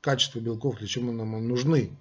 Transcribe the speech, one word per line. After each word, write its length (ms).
качество 380
белков, 380
для 100
чего 240
нам 360
нужны? 540